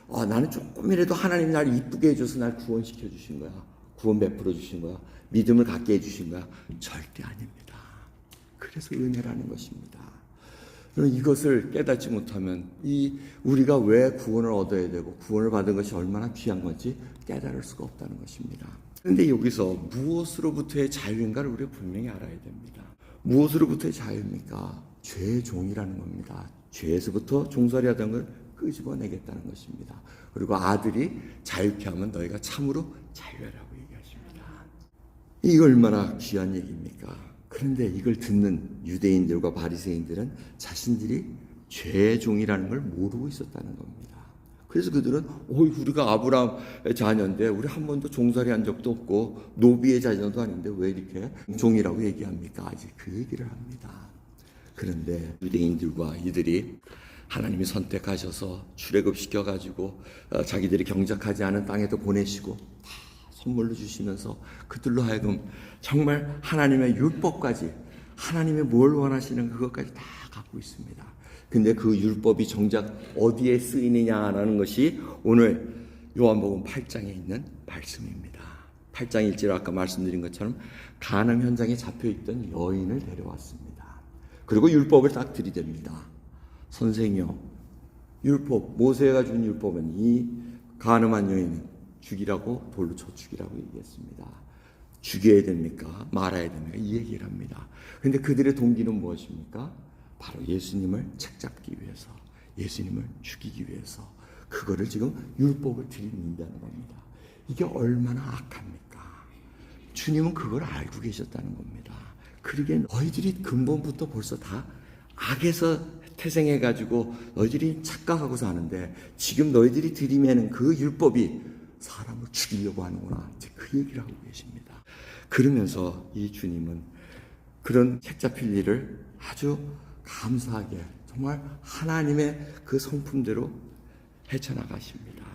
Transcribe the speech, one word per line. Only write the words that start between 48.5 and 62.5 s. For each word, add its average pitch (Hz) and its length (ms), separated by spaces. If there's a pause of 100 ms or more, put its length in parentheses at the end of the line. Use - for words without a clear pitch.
한 110 140
적도 - 280
없고 110 500 (140)
노비의 123 440
자녀도 104 400
아닌데 98 340
왜 92 180
이렇게 95 380 (280)
종이라고 110 440
얘기합니까?" 92 680
아직 - 240
그 - 160
얘기를 123 380
합니다. - 580 (640)
그런데 82 680
유대인들과 85 800
이들이 90 540 (500)
하나님이 95 380
선택하셔서 95 1000 (100)
출애굽시켜가지고, 95 1200 (300)
어, - 120
자기들이 92 420
경작하지 101 600
않은 101 220
땅에도 101 320
보내시고 101 580